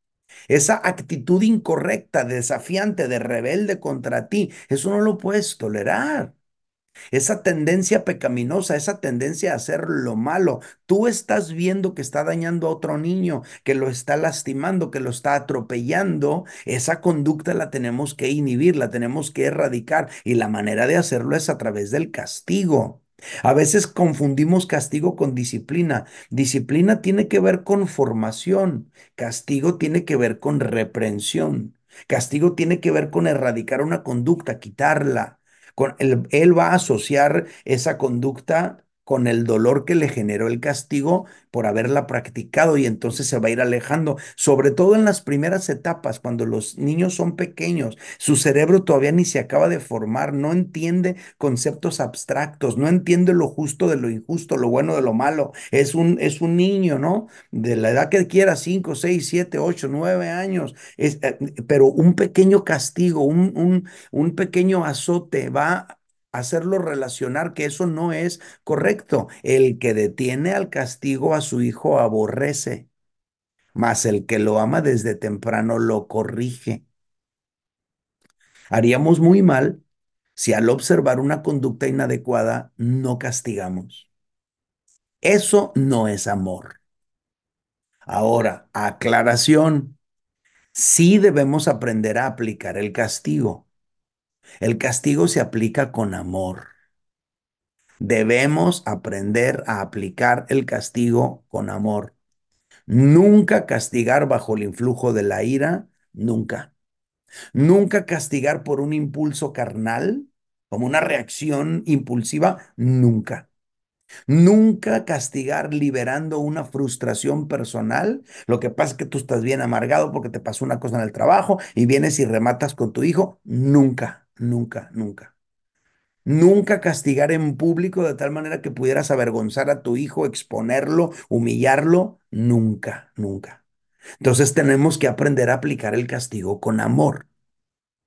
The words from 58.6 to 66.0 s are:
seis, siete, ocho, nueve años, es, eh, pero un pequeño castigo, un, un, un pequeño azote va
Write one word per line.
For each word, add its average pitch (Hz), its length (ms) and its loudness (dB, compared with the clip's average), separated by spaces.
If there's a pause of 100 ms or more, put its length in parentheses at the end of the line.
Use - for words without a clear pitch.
seis, 175 320 -2
siete, 175 320 -2
ocho, 165 300 -2
nueve 175 400 -2
años, 175 460 -6 (200)
es, 147 280 -2
eh, 135 140 -2 (300)
pero 139 200 8
un 165 280 6
pequeño 190 480 6
castigo, 165 600 0
un, 170 340 4
un, 180 280 2 (260)
un 160 220 0
pequeño 180 520 0
azote 151 640 -2
va 147 260 0 (560)